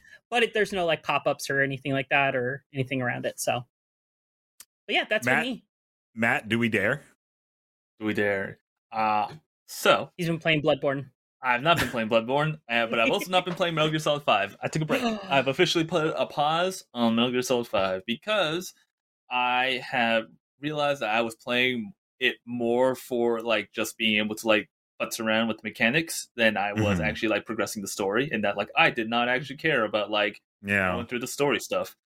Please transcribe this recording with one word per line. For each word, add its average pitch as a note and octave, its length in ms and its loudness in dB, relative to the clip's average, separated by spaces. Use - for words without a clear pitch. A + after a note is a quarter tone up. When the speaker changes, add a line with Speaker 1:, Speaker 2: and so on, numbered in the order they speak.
Speaker 1:
But A#3 120 2
it, A3+ 120 0
there's G#3 180 0
no, F#3 120 0
like, D#3 180 0
pop-ups - 460 0
or C#3 140 0
anything C3+ 300 -2
like C3+ 160 -2
that C#3 260 2
or B2+ 300 -4
anything C3 280 -2
around B2+ 220 -4
it, - 160 -6
so. B2 240 -2
But G#3+ 100 -2
yeah, E4+ 120 2
that's G#3+ 180 -2
for - 80 4
Speaker 2:
Matt, D3 100 2
Speaker 1:
me. B3+ 200 -6
Speaker 2:
Matt, A#2 340 0
do A2+ 100 2
we A#2 100 2
dare? A2 340 0
Speaker 3:
Do G#2+ 60 -6
we G#2+ 80 0
dare? G2+ 440 -2
Uh, G#2+ 380 0
so C#3+ 480 2
Speaker 1:
He's F3 100 -4
been E3 120 -2
playing D#3 240 0
Bloodborne. C#3 440 0
Speaker 3:
I've B2 220 0
not E3 160 4
been C3 100 0
playing A#2 200 -2
Bloodborne, C3+ 500 2
uh, A#2 180 2
but A#2 140 0
I've A#2 100 4
also F#3+ 200 -2
not F#3 140 2
been F3+ 100 -4
playing E3+ 200 0
Metal D#3 160 2
Gear D#3 80 0
Solid D3 240 0
five. G2+ 400 2
I B2 60 -4
took D#3 140 -2
a - 20 -2
break. B3 180 0
Speaker 1:
<gasps> A3 280 -4
Speaker 3:
I've C3+ 180 4
officially E3 360 2
put D#3+ 320 0
a B2+ 100 0
pause E3 580 -2
on A#2 220 2
Metal B2 160 2
Gear B2+ 100 0
Solid A#2+ 240 0
five F#2+ 400 0
because F3 680 -2
I B2 580 0
have A#2 380 2
realized C#3+ 420 -2
that G#2+ 80 -2
I A2+ 120 2
was A2+ 120 -4
playing B2 600 -2
it B2 160 2
more A#2+ 480 2
for, A#2 460 -2
like, A2 320 -2
just - 260 -4
being A2 200 2
able G#2+ 180 0
to, A2+ 100 -10
like, G#2+ 220 4
putz A2+ 180 -6
around A2 300 0
with A2 100 -4
the - 100 -16
mechanics B2+ 680 -2
than A2 200 4
I G2+ 180 -2
was G#2 240 2
Speaker 2:
Mm-hmm. E2 40 -2
Speaker 3:
actually, A2 280 0
like, G#2 160 0
progressing G#2+ 360 -4
the F#2+ 60 -8
story, G#2+ 420 0
and G#2+ 140 -2
that, G2+ 120 0
like, G2+ 200 -4
I D#3 140 4
did A2 200 -4
not A#2+ 180 0
actually B2+ 280 -4
care C#3+ 280 0
about, G#2 280 -2
like, G#2 280 0
Speaker 2:
Yeah. G2 280 2
Speaker 3:
going F2+ 140 -4
through A#2+ 140 -6
the B2+ 60 -6
story C3+ 320 0
stuff. - 480 -4